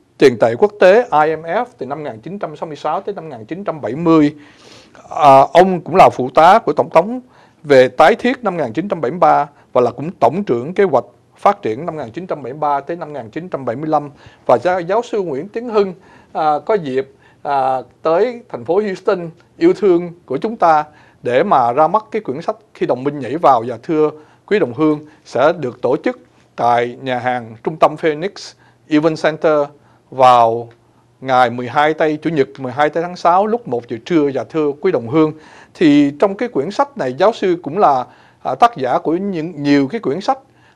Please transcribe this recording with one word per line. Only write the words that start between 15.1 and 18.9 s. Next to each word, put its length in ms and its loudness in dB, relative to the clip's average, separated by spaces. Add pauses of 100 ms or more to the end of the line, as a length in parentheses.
Nguyễn 280 -8
Tiến 200 -10
Hưng, 240 -2 (400)
à, 320 -2
có 80 -2
dịp, 380 -4 (320)
à, 380 -2 (200)
tới 480 0
thành 160 -12
phố 140 0
Houston 500 -4 (280)